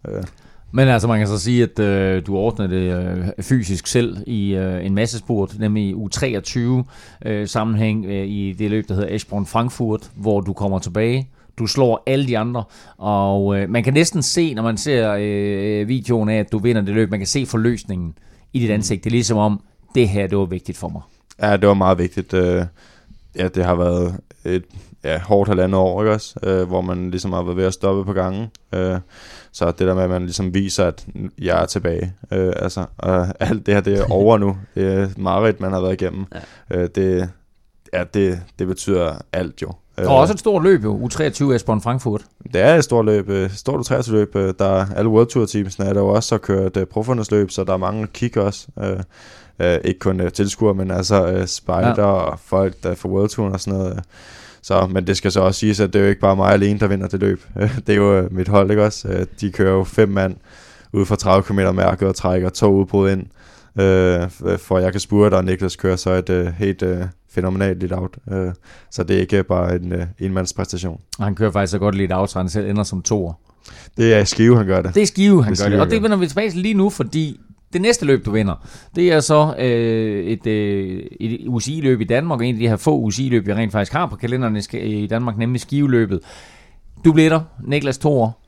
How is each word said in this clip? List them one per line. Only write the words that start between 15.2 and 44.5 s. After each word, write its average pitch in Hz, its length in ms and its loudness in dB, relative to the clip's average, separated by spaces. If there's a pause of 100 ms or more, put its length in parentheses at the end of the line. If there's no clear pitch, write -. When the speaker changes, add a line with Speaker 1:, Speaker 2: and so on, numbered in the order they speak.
Speaker 2:
videoen 117 420 -2
af, 110 100 0
at 104 120 -4
du 110 80 -4
vinder 113 220 2
det 98 140 -4
løb, 110 160 2
man 101 80 -4
kan 95 80 -6
se 117 180 -2
forløsningen 107 680 -2 (400)
i 135 60 -2
dit 117 100 0
Speaker 1:
Mm. 104 40 2
Speaker 2:
ansigt. 104 300 -2
Det 110 60 -2
er - 20 0
ligesom 117 260 2
om, 104 240 2 (340)
"Det 120 140 4
her, 98 180 -2
det 95 100 -2
var 98 80 0
vigtigt 87 320 -8
for 85 120 -10
mig." 82 120 -12 (400)
Speaker 1:
Ja, 104 160 2
det 101 100 4
var 101 60 8
meget 95 240 4
vigtigt. 90 360 -4
Øh, 90 320 2 (680)
ja, 90 120 -2
det 90 180 -2
har 90 100 2
været 87 400 0 (300)
et, 90 180 -2 (400)
ja, 78 160 -2
hårdt 101 300 2
halvandet 95 300 2
år, 92 220 2
ikke 107 100 2
også? 107 220 -4 (100)
Øh, 92 240 0
hvor 90 140 -2
man 90 300 -6
ligesom 90 220 -6
har 90 100 -4
været 90 140 -4
ved 95 80 0
at 92 80 0
stoppe 98 320 -2
på 101 80 -4
gangen. 95 340 -4 (280)
Øh, 92 220 -2 (540)
så - 140 -4
det 85 220 -2
der 92 80 2
med, 92 80 0
at 92 60 0
man 90 120 -2
ligesom 90 320 -4
viser, 98 320 0
at 82 200 -4 (360)
jeg 85 200 0
er 85 40 0
tilbage. 90 480 -4 (200)
Øh, 92 220 0
altså, 92 300 -6 (120)
og 90 300 0 (120)
alt 101 260 -2
det 101 80 2
her, 101 80 2
det 98 180 0
er 101 40 0 (100)
Speaker 3:
<laughs> 95 80 2
Speaker 1:
over 110 160 6
nu. 98 200 0 (180)
Det 95 180 0
er 98 140 0 (100)
mareridt, 95 440 0
man 92 100 -4
har 92 100 -2
været 92 200 0
igennem. 92 240 -6 (460)
Speaker 3:
Ja. 90 60 -2
Speaker 1:
Øh, 87 180 0
det, 92 340 0 (640)
ja, 90 100 -2 (100)
det, 95 260 0 (200)
det 95 80 -2
betyder 90 480 -2 (180)
alt 90 280 -6
jo. 78 60 -8 (300)
Speaker 2:
Og 92 60 -4
Speaker 1:
Øh, 113 80 2
Speaker 2:
også 147 220 6
et 196 60 -6
stort 202 240 0
løb 175 200 4
jo, 104 140 -2
U 117 100 -4
treogtyve 143 480 0
Esbjørn 107 260 0
Frankfurt. 117 400 -2 (320)
Speaker 1:
Det 90 80 2
er 147 140 8
et 156 80 4
stort 117 220 2
løb, 104 240 2
øh, 95 200 0
stort 131 300 -4
U 123 40 -6
treogtyve 117 320 0
løb. 104 200 2
Øh, 95 240 0